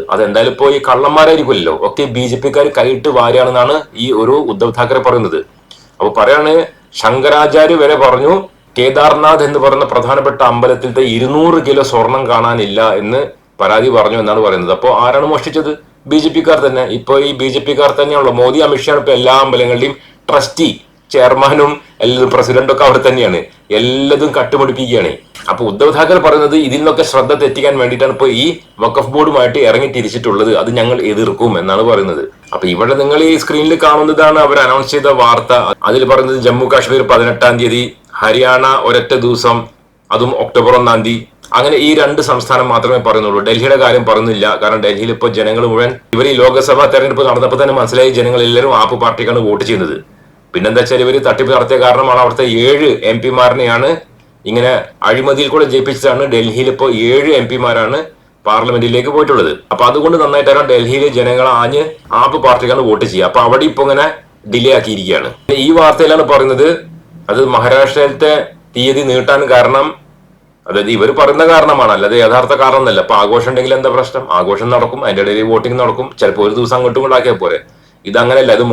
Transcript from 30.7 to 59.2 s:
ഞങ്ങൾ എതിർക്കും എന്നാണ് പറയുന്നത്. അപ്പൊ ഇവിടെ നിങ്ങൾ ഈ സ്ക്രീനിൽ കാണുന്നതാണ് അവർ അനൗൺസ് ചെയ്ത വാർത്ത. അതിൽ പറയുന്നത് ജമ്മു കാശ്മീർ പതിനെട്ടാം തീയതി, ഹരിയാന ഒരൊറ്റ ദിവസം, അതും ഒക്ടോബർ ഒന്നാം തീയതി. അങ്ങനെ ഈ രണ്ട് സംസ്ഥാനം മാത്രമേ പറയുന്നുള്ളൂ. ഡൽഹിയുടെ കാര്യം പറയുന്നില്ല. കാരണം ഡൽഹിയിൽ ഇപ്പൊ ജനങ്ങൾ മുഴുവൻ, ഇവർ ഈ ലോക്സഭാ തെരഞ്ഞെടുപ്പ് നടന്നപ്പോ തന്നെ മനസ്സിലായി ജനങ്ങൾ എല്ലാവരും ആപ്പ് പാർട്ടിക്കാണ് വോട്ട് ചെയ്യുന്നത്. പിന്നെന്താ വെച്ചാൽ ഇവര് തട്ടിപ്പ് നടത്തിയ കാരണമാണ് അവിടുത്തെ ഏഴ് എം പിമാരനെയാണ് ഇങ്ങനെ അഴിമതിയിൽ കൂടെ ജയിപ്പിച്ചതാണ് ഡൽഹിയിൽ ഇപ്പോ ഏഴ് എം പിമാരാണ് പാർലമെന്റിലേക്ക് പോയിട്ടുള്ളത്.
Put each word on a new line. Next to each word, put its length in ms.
ഞങ്ങൾ 180
എതിർക്കും 500
എന്നാണ് 300
പറയുന്നത്. 340
അപ്പൊ 180
ഇവിടെ 300
നിങ്ങൾ 260
ഈ 140
സ്ക്രീനിൽ 420
കാണുന്നതാണ് 600
അവർ 180
അനൗൺസ് 300
ചെയ്ത 260
വാർത്ത. 320
അതിൽ 200
പറയുന്നത് 360
ജമ്മു 260
കാശ്മീർ 400
പതിനെട്ടാം 480
തീയതി, 240
ഹരിയാന 440
ഒരൊറ്റ 260
ദിവസം, 320
അതും 180
ഒക്ടോബർ 360
ഒന്നാം 260
തീയതി. 160
അങ്ങനെ 200
ഈ 40
രണ്ട് 200
സംസ്ഥാനം 420
മാത്രമേ 340
പറയുന്നുള്ളൂ. 420
ഡൽഹിയുടെ 360
കാര്യം 240
പറയുന്നില്ല. 380
കാരണം 240
ഡൽഹിയിൽ 300
ഇപ്പൊ 100
ജനങ്ങൾ 340
മുഴുവൻ, 180
ഇവർ 160
ഈ 100
ലോക്സഭാ 500
തെരഞ്ഞെടുപ്പ് 360
നടന്നപ്പോ 340
തന്നെ 160
മനസ്സിലായി 400
ജനങ്ങൾ 300
എല്ലാവരും 240
ആപ്പ് 220
പാർട്ടിക്കാണ് 420
വോട്ട് 220
ചെയ്യുന്നത്. 280
പിന്നെന്താ 280
വെച്ചാൽ 220
ഇവര് 140
തട്ടിപ്പ് 260
നടത്തിയ 320
കാരണമാണ് 360
അവിടുത്തെ 220
ഏഴ് 240
എം 120
പിമാരനെയാണ് 640
ഇങ്ങനെ 200
അഴിമതിയിൽ 440
കൂടെ 200
ജയിപ്പിച്ചതാണ് 520
ഡൽഹിയിൽ 380
ഇപ്പോ 140
ഏഴ് 300
എം 120
പിമാരാണ് 480
പാർലമെന്റിലേക്ക് 680
പോയിട്ടുള്ളത്. 360